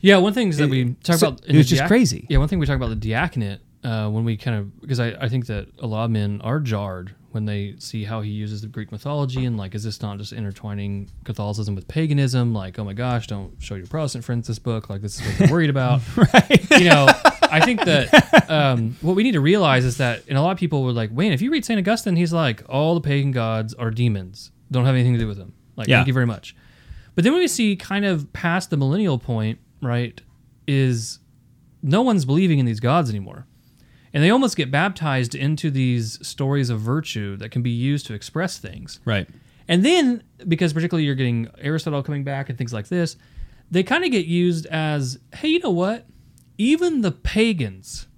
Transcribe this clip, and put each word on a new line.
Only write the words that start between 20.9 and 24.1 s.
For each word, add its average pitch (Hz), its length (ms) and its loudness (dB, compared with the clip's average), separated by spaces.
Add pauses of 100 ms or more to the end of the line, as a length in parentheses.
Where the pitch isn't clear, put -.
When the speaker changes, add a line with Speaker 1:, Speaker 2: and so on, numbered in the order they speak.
Speaker 1:
like, 113 200 -2
"Wayne, 170 200 0
if 131 80 0
you 254 120 -2
read 311 120 -2
Saint 226 140 -2
Augustine, 196 380 0
he's 170 160 0
like, 147 360 -2
'All 151 260 0
the 165 60 0
pagan 139 300 -2
gods 113 440 -4
are 113 180 -6
demons. 104 580 -4 (220)